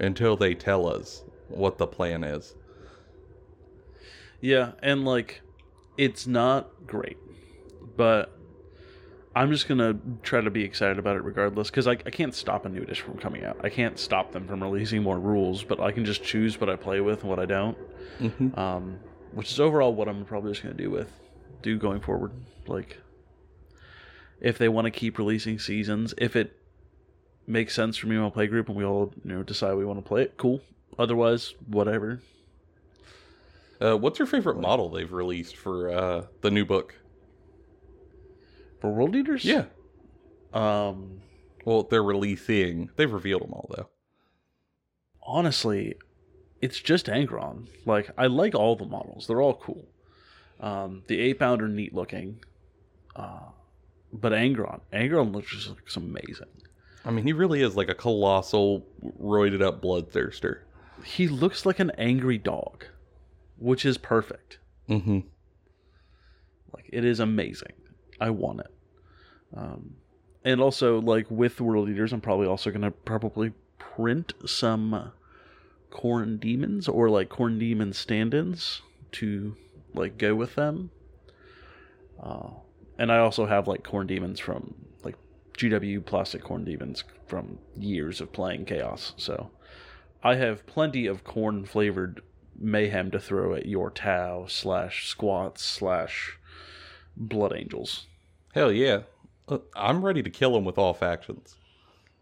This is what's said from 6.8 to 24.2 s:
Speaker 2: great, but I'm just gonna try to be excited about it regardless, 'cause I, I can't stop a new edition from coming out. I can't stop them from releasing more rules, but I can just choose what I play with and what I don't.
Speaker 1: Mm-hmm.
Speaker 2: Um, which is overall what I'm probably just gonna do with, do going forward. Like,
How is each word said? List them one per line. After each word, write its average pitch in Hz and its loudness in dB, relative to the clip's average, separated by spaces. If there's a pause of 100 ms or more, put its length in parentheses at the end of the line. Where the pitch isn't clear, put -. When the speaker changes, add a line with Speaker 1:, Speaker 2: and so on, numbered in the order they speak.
Speaker 2:
great, - -8 (760)
but 113 4 (1000)
I'm 135 4
just 143 0
gonna 113 2 (240)
try 120 0
to 107 0
be 104 -2
excited 98 0
about 101 0
it - -4
regardless, 101 -2
'cause 127 0
I, 123 4
I 123 -4
can't 143 -2
stop - -4
a 98 -6
new 92 -6
edition - -8
from - -12
coming - -8
out. - -6
I 101 0
can't 117 -2
stop - -2
them 92 -8
from 98 -4
releasing 104 0
more 95 2
rules, 95 2
but - -2
I 101 2
can 110 -2
just 104 -2
choose 110 0
what 101 0
I 92 -2
play 98 0
with 107 2
and 101 -6
what 92 0
I 90 0
don't. 98 0 (420)
Speaker 1:
Mm-hmm. 127 0
Speaker 2:
Um, 92 -4 (340)
which 104 -8
is 139 0
overall 147 6
what 107 -2
I'm 101 -6
probably 104 -4
just 101 -8
gonna - -10
do 92 -4
with, - -6 (400)
do 113 0
going 104 0
forward. 98 -4 (340)
Like, - -8 (1400)